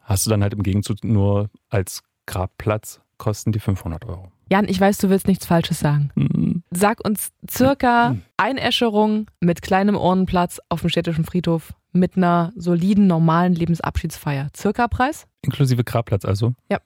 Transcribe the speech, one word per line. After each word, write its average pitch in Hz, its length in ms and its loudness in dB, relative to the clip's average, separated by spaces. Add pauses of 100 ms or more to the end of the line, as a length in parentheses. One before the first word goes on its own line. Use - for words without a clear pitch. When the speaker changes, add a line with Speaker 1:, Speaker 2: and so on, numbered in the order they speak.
Speaker 1:
hast 98 220 -2
du 113 60 -2
dann 101 120 2
halt 101 120 0
im 101 80 -4
Gegenzug 101 420 -2
nur 101 460 0 (180)
als - 340 -4 (240)
Grabplatz - 720 -6 (160)
Kosten 107 360 -4
die 107 80 -2
fünfhundert 90 460 -6
Euro. 90 260 -14 (180)
Speaker 2:
Jan, 196 180 2
ich 185 120 -2
weiß, 196 180 4
du 196 100 0
willst 190 200 2
nichts 185 180 0
Falsches 170 320 0
sagen. 147 380 0
Speaker 1:
Mhm. 165 560 0
Speaker 2:
Sag 202 320 0
uns - 260 -4 (180)
circa 247 640 2
Speaker 1:
Mhm. 110 120 -4 (140)
Speaker 2:
Einäscherung 214 920 0 (100)
mit 175 220 0
kleinem 196 340 2
Urnenplatz 180 600 0 (100)
auf 165 120 -4
dem 170 100 0
städtischen 165 340 -2
Friedhof 165 480 -2 (200)
mit 180 240 0
einer 175 400 2
soliden, 180 500 2
normalen 170 480 4
Lebensabschiedsfeier. 160 1000 -4
Circa 226 340 -2
Preis? - 380 -4 (160)
Speaker 1:
Inklusive 127 420 0
Grabplatz - 400 -2
also? 110 300 0 (140)
Speaker 2:
Ja. 202 180 -2